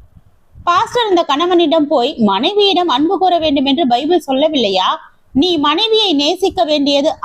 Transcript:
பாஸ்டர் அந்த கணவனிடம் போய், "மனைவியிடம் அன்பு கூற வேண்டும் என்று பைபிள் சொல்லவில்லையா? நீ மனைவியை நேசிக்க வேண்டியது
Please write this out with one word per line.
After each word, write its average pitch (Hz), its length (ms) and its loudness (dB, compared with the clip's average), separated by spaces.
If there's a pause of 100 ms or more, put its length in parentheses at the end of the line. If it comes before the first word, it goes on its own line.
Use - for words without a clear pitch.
(640)
பாஸ்டர் 440 440 0
அந்த 349 140 2
கணவனிடம் 330 640 0
போய், 277 300 0
"மனைவியிடம் 339 720 0
அன்பு 311 300 0
கூற 359 200 2
வேண்டும் 294 260 0
என்று 269 220 0
பைபிள் 285 400 0
சொல்லவில்லையா? 262 720 0 (360)
நீ 339 240 0
மனைவியை 392 560 0
நேசிக்க 339 520 -2
வேண்டியது 285 500 0 (100)